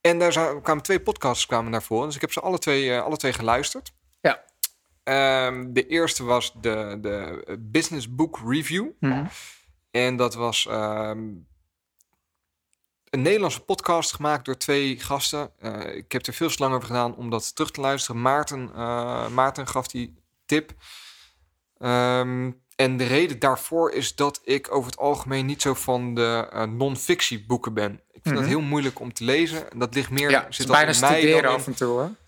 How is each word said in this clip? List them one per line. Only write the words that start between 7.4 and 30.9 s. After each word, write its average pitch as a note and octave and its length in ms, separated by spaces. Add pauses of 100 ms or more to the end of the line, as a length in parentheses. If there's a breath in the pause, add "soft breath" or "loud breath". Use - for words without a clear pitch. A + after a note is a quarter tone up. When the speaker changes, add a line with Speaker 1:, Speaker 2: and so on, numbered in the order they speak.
Speaker 1:
Business A#2+ 540
Book D#3+ 320
Review. D#3 400 (140)
Speaker 2:
Mhm. D#3 240 (680 loud breath)
Speaker 1:
En B2+ 260
dat A#2+ 180
was, A#2 320
ehm, G#2+ 520 (1900)
een C3 120
Nederlandse F3+ 420
podcast E3+ 500
gemaakt D3 300
door C3 120
twee C#3 420
gasten. C#3 600
Eh, G#2 380
ik - 160
heb B2+ 140
er - 60
veel E3 160
te C3+ 100
lang C3 160
over A#2 120
gedaan A#2+ 300
om A#2 140
dat A2+ 240
terug D#3 160
te - 100
luisteren. C3+ 420
Maarten, C3+ 520
eh, A#2+ 540
Maarten C3 380
gaf C3 220
die A#2+ 260 (320)
tip. D#3 260 (1080 loud breath)
Ehm, B2+ 720 (260)
en C3 200
de B2 100
reden C#3+ 320
daarvoor D3 540
is - 220
dat C#3+ 300
ik C3+ 300
over B2+ 160
het - 100
algemeen C3+ 460
niet C#3+ 160
zo C3+ 120
van B2 400
de, A#2 360
eh, A2+ 140
non-fictieboeken A#2+ 1080
ben. G#2 180
Ik - 300
vind - 20
Speaker 2:
Mhm. D#3 100
Speaker 1:
dat C3+ 100
heel D3 160
moeilijk C#3+ 400
om A#2+ 120
te - 120
lezen. D#3 460
En A#2 80
dat A#2+ 160
ligt C3+ 160
meer, C#3 200
Speaker 2:
Ja, C#3 140
het - 100
Speaker 1:
zit - 60
Speaker 2:
is B2+ 60
Speaker 1:
dat C3 100
Speaker 2:
bijna D#3 160